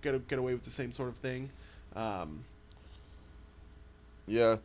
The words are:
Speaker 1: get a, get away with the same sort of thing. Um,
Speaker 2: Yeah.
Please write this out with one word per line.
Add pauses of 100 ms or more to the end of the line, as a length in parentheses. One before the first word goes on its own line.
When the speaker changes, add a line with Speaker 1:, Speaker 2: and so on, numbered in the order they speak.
Speaker 1:
get
a,
get
away
with
the
same
sort
of
thing. (480)
Um, (1800)
Speaker 2:
Yeah.